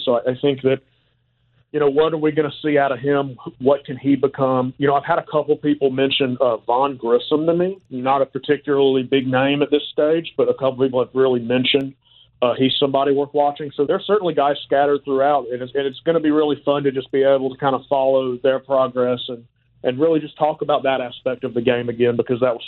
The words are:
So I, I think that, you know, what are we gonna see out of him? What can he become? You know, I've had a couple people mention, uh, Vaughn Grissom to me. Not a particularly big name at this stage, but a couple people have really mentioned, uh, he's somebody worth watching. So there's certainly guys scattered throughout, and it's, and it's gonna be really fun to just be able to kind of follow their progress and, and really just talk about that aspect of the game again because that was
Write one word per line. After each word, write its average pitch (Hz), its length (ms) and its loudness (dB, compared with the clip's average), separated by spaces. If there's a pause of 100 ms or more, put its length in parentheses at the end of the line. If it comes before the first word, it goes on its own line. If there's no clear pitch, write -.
So 123 120 0
I, 120 160 -2
I 123 100 -4
think 139 220 0
that, 131 180 0 (920)
you 147 80 -2
know, 147 100 4
what 156 240 2
are 160 40 -2
we 156 140 0
gonna 147 300 -2
see 147 160 0
out 139 160 2
of 123 60 -8
him? 139 380 -2 (220)
What 139 260 2
can 131 120 -10
he 139 180 2
become? 131 640 0
You 139 100 0
know, 139 80 4
I've 139 100 0
had 170 140 2
a - 100 -12
couple 147 280 0
people 147 320 0
mention, 135 500 0
uh, 120 180 2
Vaughn 131 380 0
Grissom 123 520 0
to 170 60 2
me. 185 260 -2 (100)
Not 131 320 0
a 135 40 2
particularly 139 760 0
big 131 240 0
name 135 340 2
at 139 100 0
this 147 200 2
stage, 160 460 0
but 131 100 2
a 120 60 2
couple 131 320 -2
people 127 180 0
have 113 100 -8
really 127 280 2
mentioned, 127 520 0 (480)
uh, 120 160 2
he's 131 220 2
somebody 139 340 0
worth 139 200 -2
watching. 143 420 -2
So 143 100 0
there's 180 220 -2
certainly 185 260 0
guys 143 220 2 (100)
scattered 143 380 0
throughout, 135 480 0
and 123 100 -8
it's, 127 140 -12
and 139 100 -2
it's 135 200 -6
gonna 165 160 2
be 151 100 2
really 151 320 2
fun 143 200 0
to 139 100 2
just 131 180 -6
be 135 120 2
able 135 260 2
to 127 80 -16
kind 135 180 0
of 127 140 -4
follow 131 480 0
their 131 220 0
progress 127 680 0
and, 120 180 -14 (380)
and 123 160 -2
really 160 200 2
just 151 160 -14
talk 156 280 -2
about 143 180 0
that 135 180 -2
aspect 123 440 -8
of 123 100 -6
the 120 80 -4
game 120 280 0
again 120 260 0
because 120 240 -4
that 127 160 0
was - 120 -14